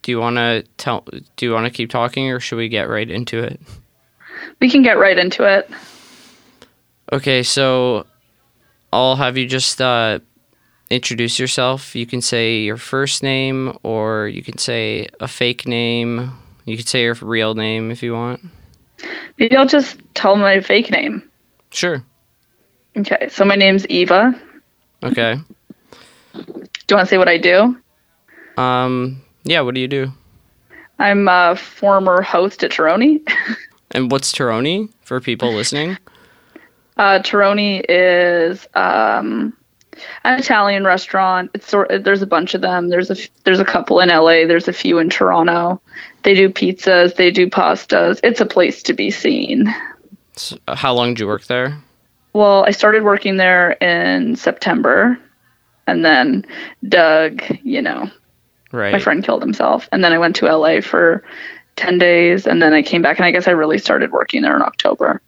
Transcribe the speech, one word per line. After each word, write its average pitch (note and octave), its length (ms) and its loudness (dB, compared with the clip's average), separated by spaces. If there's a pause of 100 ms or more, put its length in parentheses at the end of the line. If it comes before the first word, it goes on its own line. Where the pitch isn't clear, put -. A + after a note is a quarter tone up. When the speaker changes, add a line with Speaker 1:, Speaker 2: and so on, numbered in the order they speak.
Speaker 1:
Do - 80 -6
you A#2 80 -2
wanna A#2 420 -2 (160)
tell, - 260 -6 (320)
do - 120 -6
you A#2 60 -2
wanna A2+ 180 -2
keep A2+ 180 -10
talking B2+ 400 -4
or B2+ 100 -6
should A#2+ 180 -10
we A2+ 120 -6
get A2 180 -4
right A2 220 -6
into A#2 320 -8
it? - 180 -10 (1000)
Speaker 2:
We B3+ 80 4
can C4+ 140 4
get A3 160 4
right F#3+ 180 4
into F#3 280 -2
it. G3 220 2 (1400)
Speaker 1:
Okay, C3+ 300 0
so B2+ 640 0 (880)
I'll C3 220 2
have C3 200 -2
you B2+ 120 -4
just, C3 340 -4
uh, A#2 380 0 (720)
introduce A#2 480 -4
yourself. C3 560 -4
You A#2 100 -6
can B2 160 -8
say A2+ 380 -2
your G#2+ 180 -6
first C3+ 460 -6
name C3+ 580 -4
or G#2+ 460 -4
you F#2+ 160 -12
can - 160 -16
say A2 480 -6 (120)
a - 80 -10
fake - 380 -4
name. A#2+ 640 -4 (340)
You A2 120 -10
can A#2 80 -14
say C3 160 -2
your A#2 180 0
real A2 360 -4
name A2 340 -6
if A#2+ 140 -10
you A#2 100 -6
want. A#2+ 280 -8 (1000)
Speaker 2:
Maybe A#3+ 160 4
I'll C4+ 100 6
just C4+ 320 0 (160)
tell G3 220 2
my G3 260 2
fake G#3 300 0
name. - 360 -6 (440)
Speaker 1:
Sure. D#3+ 320 -4 (920)
Speaker 2:
Okay, - 340 -2
so - 140 -2
my G3+ 120 4
name's G3 320 2
Eva. F3+ 520 2 (640)
Speaker 1:
Okay. A#2+ 380 -2 (920)
Speaker 2:
Do - 100 -16 (480)
you G3+ 40 6
wanna F#3+ 120 4
say F#3+ 100 2
what F#3 100 4
I E3+ 120 2
do? F#3+ 360 4 (840)
Speaker 1:
Um, B2+ 640 -2 (260)
yeah, D#3+ 140 2
what B2 140 -2
do C3 60 -2
you B2+ 60 -4
do? C3+ 240 -4 (840)
Speaker 2:
I'm G3+ 300 2
a F3+ 280 4
former F#3+ 680 0
host F#3+ 400 -2
at - 80 -4
Teroni. A3+ 560 2
<laughs> - 300 -4 (340)
Speaker 1:
And B2+ 200 -2
what's C3+ 220 -2
Teroni D3 560 -2 (140)
for B2+ 180 -6
people A#2+ 320 -2
listening? D3 440 -4 (1000)
Speaker 2:
Uh, G3 220 4
Teroni G3+ 680 0
is, F3 840 2
um, F#3 840 0 (720)
an B3+ 120 2
Italian G3+ 460 2
restaurant. F#3 720 0
It's - 160 -12
sort, G3 340 0
there's G3 200 2
a G3 40 -4
bunch F3+ 280 -2
of F#3 60 -4
them. F3+ 280 -2
There's F3 200 0
a G3 40 -4
f-, - 160 -10 (160)
there's F#3 160 4
a - 40 2
couple F3+ 360 2
in F3+ 80 4
L E3 200 6
A. E3 140 6
There's E3+ 240 2
a F3+ 60 -4
few F3 240 0
in E3 120 0
Toronto. F3 680 0 (440)
They G3+ 100 4
do F#3+ 160 6
pizzas. F#3 640 2
They F3+ 160 4
do F3+ 180 2
pastas. E3+ 720 0
It's A#3 200 2
a G3+ 40 4
place - 380 0
to - 100 -2
be G3 180 -2
seen. - 600 0 (640)
Speaker 1:
S-, - 220 -12 (100)
uh, - 80 -6
how C3+ 180 -2
long A#2+ 200 0
did A2+ 80 -6
you G#2 60 -2
work G2+ 180 -4
there? B2+ 320 -4 (560)
Speaker 2:
Well, G3+ 320 6
I G3+ 60 2
started G#3+ 320 2
working G3+ 340 0
there F3+ 360 2
in F3 640 0
September, F#3 840 0 (680)
and E3+ 160 0
then D3+ 400 2 (460)
Doug, D#3+ 520 4 (220)
you C#3 180 -4
know, D2 280 -6 (640)
Speaker 1:
Right. G#2 180 -2
Speaker 2:
my G3 80 0
friend G#2 240 0
killed - 200 -2
himself. - 500 -2
And F#3+ 100 0
then E3+ 80 4
I E3 60 4
went E3+ 200 0
to F3 120 2
L D#3 180 2
A E3 140 2
for E3+ 420 2 (540)
ten F3+ 200 0
days, F3 500 4
and F3 140 2
then D#3 120 4
I D3+ 80 4
came E3+ 200 0
back, D3 160 2
and F#3 80 2
I F3 60 2
guess F3 180 0
I - 20 4
really D#3 260 2
started - 360 0
working - 280 -2
there D2 140 2
in C#2+ 60 2
October. - 640 -2